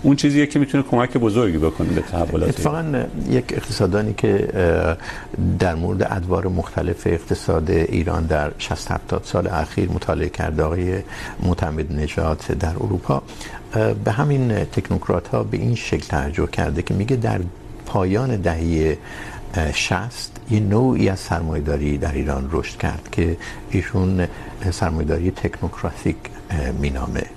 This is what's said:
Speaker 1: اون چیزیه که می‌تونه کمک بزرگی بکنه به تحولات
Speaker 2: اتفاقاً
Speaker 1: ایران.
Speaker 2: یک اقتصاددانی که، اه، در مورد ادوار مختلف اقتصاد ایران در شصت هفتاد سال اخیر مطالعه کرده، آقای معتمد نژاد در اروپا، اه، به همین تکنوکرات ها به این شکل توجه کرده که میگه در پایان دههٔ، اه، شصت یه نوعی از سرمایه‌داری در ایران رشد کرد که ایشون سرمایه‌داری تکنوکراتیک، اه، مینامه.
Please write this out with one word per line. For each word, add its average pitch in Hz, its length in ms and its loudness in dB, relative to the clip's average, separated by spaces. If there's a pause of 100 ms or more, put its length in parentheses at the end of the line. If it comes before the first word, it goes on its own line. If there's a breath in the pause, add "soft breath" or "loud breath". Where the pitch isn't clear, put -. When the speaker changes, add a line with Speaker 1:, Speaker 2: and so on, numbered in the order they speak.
Speaker 1:
اون 139 120 6
چیزیه 143 300 4
که 147 140 2
می‌تونه 139 240 4
کمک 123 340 2
بزرگی 110 400 4
بکنه 80 300 2
به 82 140 2
تحولات 82 480 0
Speaker 2:
اتفاقاً 147 280 0
Speaker 1:
ایران. 147 280 0 (240)
Speaker 2:
یک 127 200 4
اقتصاددانی 104 640 0
که، 101 400 4
اه، 85 440 4 (640 loud breath)
در 87 160 4
مورد 92 280 0
ادوار 90 440 0
مختلف 90 600 -2
اقتصاد 82 640 0
ایران 82 540 2
در 76 320 0
شصت - 340 -6
هفتاد 82 340 -2
سال 90 220 0
اخیر 87 420 0
مطالعه 78 400 -2
کرده، 78 340 -2
آقای 90 340 0 (460 loud breath)
معتمد 78 500 0
نژاد 78 500 -2 (160)
در 85 160 0
اروپا، 104 480 -2 (500 loud breath)
اه، 110 200 2
به 104 180 0
همین 135 420 2
تکنوکرات 90 760 0
ها 117 160 0
به 107 140 -2
این 117 180 2
شکل - 320 -2
توجه 73 400 0
کرده 78 340 -2
که - 120 -2
میگه 104 220 2
در 110 240 0 (460)
پایان 107 500 2
دههٔ، 82 600 2 (560 loud breath)
اه، 78 180 0
شصت - 600 -2 (200)
یه 107 80 4
نوعی 107 500 4
از 95 100 -2
سرمایه‌داری 73 760 0
در - 140 -2
ایران 69 400 -2
رشد - 260 -2
کرد - 340 -4
که 85 260 2 (340 loud breath)
ایشون 92 560 2 (440 loud breath)
سرمایه‌داری 82 600 0
تکنوکراتیک، - 840 -4 (340)
اه، 69 220 -2
مینامه. 67 520 -2 (140)